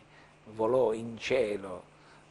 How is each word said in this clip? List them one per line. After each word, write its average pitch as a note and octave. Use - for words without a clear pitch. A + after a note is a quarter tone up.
volò A2+
in A2+
cielo G2+